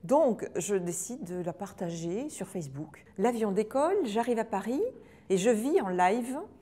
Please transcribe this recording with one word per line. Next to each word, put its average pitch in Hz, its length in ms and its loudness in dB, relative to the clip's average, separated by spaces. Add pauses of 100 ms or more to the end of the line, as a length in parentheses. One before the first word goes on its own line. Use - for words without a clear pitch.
Donc, 254 520 2
je 196 200 0
décide 185 500 -4
de 180 180 -6
la 165 100 -4
partager 175 760 -6
sur 196 180 -8
Facebook. 147 580 -10 (120)
L'avion 220 340 2
décolle, 262 540 2
j'arrive 226 340 0
à 220 60 0
Paris 226 360 -2 (480)
et 190 80 4
je 190 120 4
vis 254 320 4
en 196 80 -2
live 226 500 2 (220)